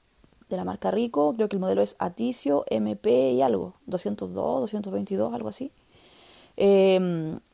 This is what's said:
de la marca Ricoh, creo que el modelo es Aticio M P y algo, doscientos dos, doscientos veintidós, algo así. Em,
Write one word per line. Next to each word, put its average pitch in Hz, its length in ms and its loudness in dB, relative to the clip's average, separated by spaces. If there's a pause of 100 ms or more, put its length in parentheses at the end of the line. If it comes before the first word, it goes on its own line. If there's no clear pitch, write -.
(500)
de 185 80 -4
la 180 60 -6
marca 185 260 -4
Ricoh, 240 460 2
creo 220 120 0
que 202 100 -6
el - 20 -2
modelo 190 240 2
es 208 160 -2
Aticio 240 680 -2
M 214 260 -2
P 131 380 2
y 127 100 2
algo, 120 320 0 (100)
doscientos 190 480 -6
dos, 190 280 -2
doscientos 208 300 -6
veintidós, 202 420 -2
algo 226 160 -8
así. 254 220 -10 (840)
Em, 185 800 4 (140)